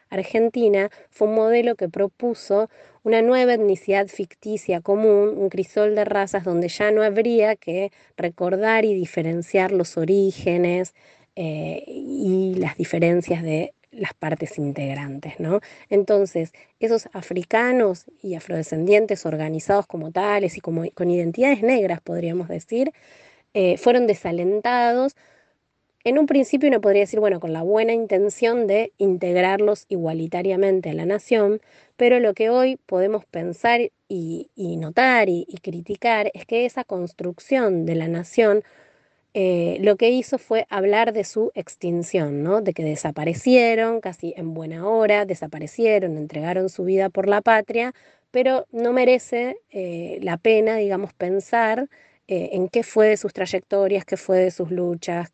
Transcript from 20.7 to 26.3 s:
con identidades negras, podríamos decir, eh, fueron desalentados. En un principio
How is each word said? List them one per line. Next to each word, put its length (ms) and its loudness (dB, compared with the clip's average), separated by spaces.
con 160 -2
identidades 520 0
negras, 380 0
podríamos 480 -6
decir, 440 -4
eh, 240 2
fueron 300 4
desalentados. 1080 0
En 140 2
un 60 6
principio 460 2